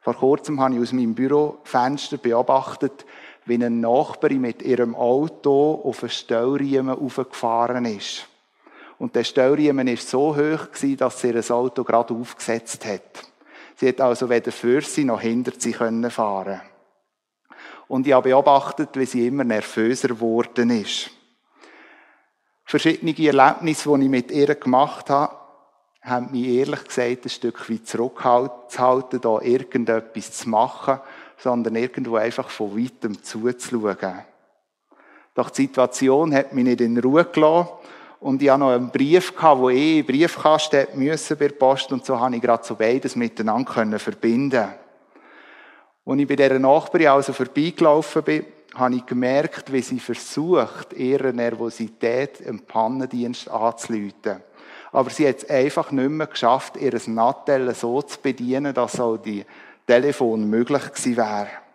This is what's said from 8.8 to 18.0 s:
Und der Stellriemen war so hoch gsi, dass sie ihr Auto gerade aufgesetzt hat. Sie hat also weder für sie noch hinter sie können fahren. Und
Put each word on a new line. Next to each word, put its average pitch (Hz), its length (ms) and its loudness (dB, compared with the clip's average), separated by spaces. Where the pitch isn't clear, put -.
Und 123 160 -10
der 117 100 0
Stellriemen 139 640 2
war 120 120 0
so 147 360 0
hoch 151 380 -2
gsi, 139 240 -2
dass 127 240 -2
sie 127 80 0
ihr 117 220 -2
Auto 123 340 -2
gerade 117 300 0
aufgesetzt - 720 -8
hat. - 400 -10
Sie 131 120 0
hat 123 120 -2
also 123 300 0
weder 117 220 0
für 123 280 0
sie 147 240 -4
noch 113 160 0
hinter 120 380 -2
sie 117 140 -4
können 113 380 -2
fahren. 98 520 -4
Und 131 180 -2